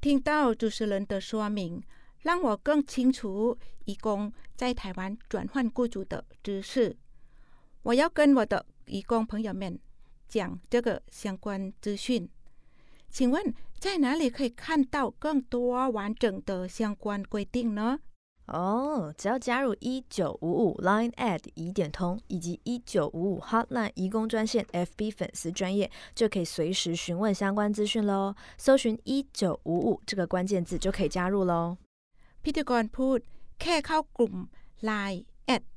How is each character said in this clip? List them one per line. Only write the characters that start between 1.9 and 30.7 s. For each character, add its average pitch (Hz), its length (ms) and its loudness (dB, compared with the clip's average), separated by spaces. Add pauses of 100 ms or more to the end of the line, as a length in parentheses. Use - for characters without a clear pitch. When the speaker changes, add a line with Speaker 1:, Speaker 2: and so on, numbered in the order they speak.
Speaker 1:
让 349 140 2
我 214 160 2
更 294 280 4
清 254 260 4
楚 220 460 0 (280)
移 202 100 -4 (100)
工 208 260 -2 (280)
在 247 140 0
台 190 240 -6
湾 190 200 -6 (120)
转 190 180 -4
换 240 220 0
雇 240 180 0
主 196 160 -6
的 - 220 -8 (180)
知 196 180 -6
识。 208 360 0 (840)
我 226 100 2
要 294 160 6
跟 285 260 8
我 220 100 4
的 - 200 -2 (220)
移 196 140 -6
工 226 240 2
朋 214 160 -4
友 208 120 -4
们 185 260 -6 (480)
讲 185 320 -2 (100)
这 240 120 4
个 226 280 0
相 190 280 -8
关 196 420 -6
资 208 160 -4
讯。 233 320 -2 (920)
请 247 140 4
问 330 100 4 (380)
在 381 200 -2
哪 262 140 4
里 311 160 2
可 240 140 -2
以 240 60 0
看 302 340 0
到 269 260 0
更 294 340 0
多 247 460 0
完 214 240 -2
整 196 320 0
的 185 220 -4
相 208 260 -2
关 202 300 -4
规 202 220 -4
定 233 280 -2
呢？ 226 240 0 (500)
Speaker 2:
哦， 202 680 -2
只 - 120 -2
要 254 100 2
加 247 220 0
入 254 180 2
一 262 300 -4
九 - 320 -2
五 160 80 0 (160)
五 - 160 0
Line 220 320 4
at 208 260 0 (140)
疑 165 180 -6
点 175 180 -2
通 180 380 -2
以 185 100 -4
及 170 280 -6
一 240 140 -4
九 175 340 0
五 175 220 -2
五 160 40 -6
Hotline 226 560 0
移 185 140 -2
工 220 180 0
专 220 180 0
线 220 280 0
F 175 240 0
B 214 120 -2
粉 202 240 -6
丝 - 160 -6
专 185 240 -2
页， 202 160 2 (240)
就 220 140 4
可 208 120 0
以 170 40 0
随 165 300 0
时 170 200 0
询 170 240 -4
问 208 160 2
相 196 220 0
关 208 160 2
资 208 140 0
讯 208 200 0
咯。 196 300 2 (220)
搜 269 180 8
寻 226 300 2
一 269 260 0
九 - 320 0
五 170 280 2
五 - 140 0
这 202 120 -4
个 175 100 0
关 180 180 0
键 185 200 0
字 175 120 -4